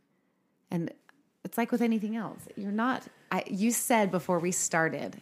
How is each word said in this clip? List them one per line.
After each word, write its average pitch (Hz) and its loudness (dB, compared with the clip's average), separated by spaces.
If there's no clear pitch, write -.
And 170 -2
it's - -8
like 233 0
with 240 2
anything 220 0
else. - -8
You're 202 -6
not, 226 0
I, 185 0
you 208 2
said 220 4
before 180 2
we 175 0
started, 160 0